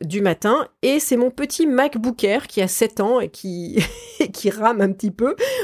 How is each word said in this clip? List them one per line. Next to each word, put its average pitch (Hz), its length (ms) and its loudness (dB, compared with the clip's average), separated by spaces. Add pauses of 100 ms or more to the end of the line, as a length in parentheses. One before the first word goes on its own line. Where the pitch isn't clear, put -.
du 165 200 -4
matin 208 460 2 (140)
et 277 180 2
c'est 269 160 2
mon 247 160 2
petit 285 340 -2
MacBook 254 600 0
Air 214 220 0
qui - 140 -2
a 185 60 2
sept 214 320 0
ans 226 220 2
et 165 80 -4
qui, 175 520 -4 (200)
<laughs> - 180 -8
et 247 120 -2
qui - 180 -4
rame 208 320 2
un 196 100 4
petit 190 200 -4
peu. 247 240 0 (280)